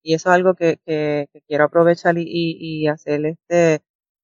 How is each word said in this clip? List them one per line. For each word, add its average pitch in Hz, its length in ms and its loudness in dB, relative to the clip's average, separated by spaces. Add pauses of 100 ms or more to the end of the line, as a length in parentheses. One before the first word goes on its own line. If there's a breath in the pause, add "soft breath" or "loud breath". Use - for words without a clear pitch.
y 160 120 -2
eso 160 160 -2
es 180 40 6
algo 180 200 2
que, 165 300 0
que, 151 480 -4
que 151 100 -20
quiero 147 220 0
aprovechar 170 540 2
y, 170 40 -4
y, 165 600 -6
y 151 40 0
hacer 151 380 -4
este, 170 480 0 (500)